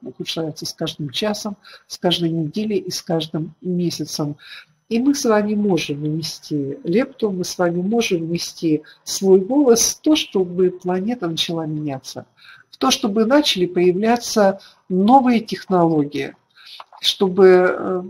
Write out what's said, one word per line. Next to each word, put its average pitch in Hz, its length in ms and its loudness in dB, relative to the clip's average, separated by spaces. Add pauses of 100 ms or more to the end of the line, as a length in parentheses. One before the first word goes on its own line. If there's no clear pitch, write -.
ухудшается - 600 -8
с - 80 -10
каждым 156 380 -8
часом, 208 460 -6 (300)
с - 100 -14
каждой 170 320 0
неделей 165 480 -2
и 180 140 -6
с - 100 -8
каждым 160 600 -4
месяцем. 165 760 -4 (520)
И 226 100 0
мы 277 160 2
с - 100 -4
вами 208 300 2
можем 160 460 0
внести 151 840 -6
лепту, 214 480 -2
мы 180 120 -6
с - 140 -8
вами 175 240 0
можем 196 460 0
внести 165 540 -2 (220)
свой 190 360 4
голос 240 560 4
в - 60 -20
то, 311 140 4
чтобы 185 560 0
планета 185 560 -4
начала 165 380 -4
меняться, 151 600 -8 (460)
в - 60 -20
то, 269 120 2
чтобы 220 360 0
начали 226 420 -2
появляться 196 920 0 (300)
новые 233 520 4
технологии, 156 960 0 (640)
чтобы, 190 480 4
э, 185 640 4